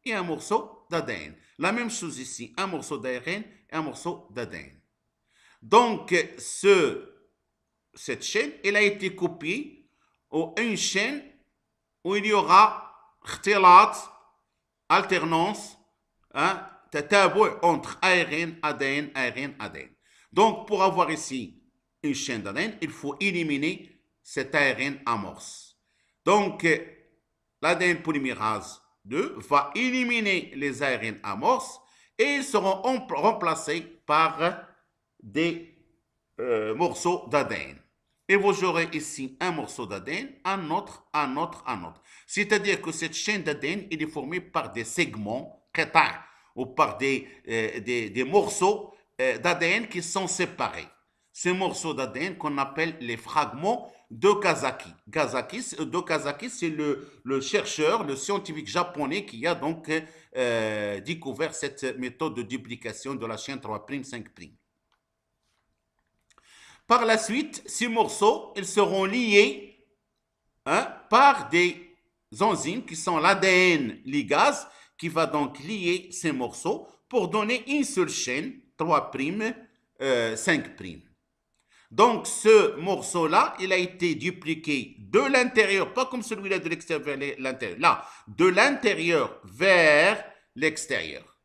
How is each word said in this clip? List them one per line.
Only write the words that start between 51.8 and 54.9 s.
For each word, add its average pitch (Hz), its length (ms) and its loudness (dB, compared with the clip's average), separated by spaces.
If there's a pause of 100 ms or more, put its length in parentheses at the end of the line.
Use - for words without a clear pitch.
d'A 131 140 -4
D 110 120 -10
N 180 180 -6
qu'on 143 200 -6
appelle 160 420 -4
les 117 180 -8
fragments 156 720 -4 (180)
d'Okazaki. 156 800 0 (180)